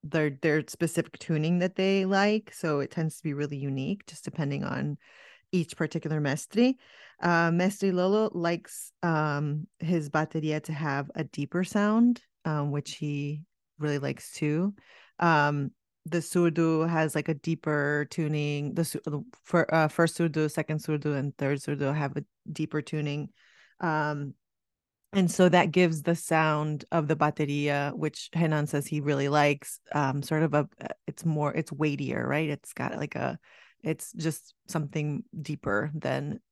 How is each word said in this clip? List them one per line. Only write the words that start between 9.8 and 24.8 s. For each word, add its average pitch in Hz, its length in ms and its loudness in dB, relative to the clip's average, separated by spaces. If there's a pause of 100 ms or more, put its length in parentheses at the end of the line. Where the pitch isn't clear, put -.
bateria 156 540 0
to 160 100 -6
have 143 420 -2
a 160 80 -4
deeper 156 400 -4
sound, 220 580 4 (220)
um, 147 280 -2
which 143 240 -4
he 147 480 -4 (340)
really 147 220 -2
likes 135 340 -6
too. 165 400 0 (460)
Um, 147 520 4 (340)
the 165 140 0
surdo 165 680 2
has, 160 280 2
like, 151 140 0
a 160 40 0
deeper 147 800 0
tuning. 147 640 -2
The 165 100 2
su-, - 200 -6
the 147 180 -4 (200)
fir-, 170 280 2
uh, 160 160 6
first 165 300 2
surdo, 156 340 2
second 156 280 -2
surdo, 151 380 -2
and 139 200 -4
third 139 220 0
surdo 143 360 -2
have 147 200 -2
a 147 80 -4 (280)
deeper 151 320 -2
tuning. 151 460 -4 (500)
Um, 151 560 -2 (800)